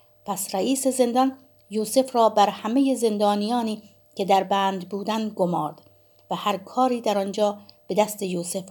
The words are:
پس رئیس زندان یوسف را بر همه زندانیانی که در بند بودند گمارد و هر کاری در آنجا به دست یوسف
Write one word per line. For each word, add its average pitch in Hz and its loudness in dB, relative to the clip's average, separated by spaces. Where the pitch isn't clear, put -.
پس - -6
رئیس 247 0
زندان 254 2
یوسف 220 0
را 226 6
بر 208 4
همه 254 0
زندانیانی 214 0
که 196 -4
در 190 4
بند 196 -2
بودند 214 -4
گمارد 165 -2
و 175 -4
هر 202 -2
کاری 247 -2
در 208 0
آنجا 202 0
به 190 -6
دست 208 0
یوسف 180 -4